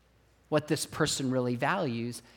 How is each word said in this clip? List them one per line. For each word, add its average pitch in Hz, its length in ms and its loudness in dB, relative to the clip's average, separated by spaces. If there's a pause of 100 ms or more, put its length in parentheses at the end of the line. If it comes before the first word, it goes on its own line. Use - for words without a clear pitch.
(480)
what 151 220 2
this 151 180 0
person 143 420 0
really 123 260 2
values 120 680 -2 (140)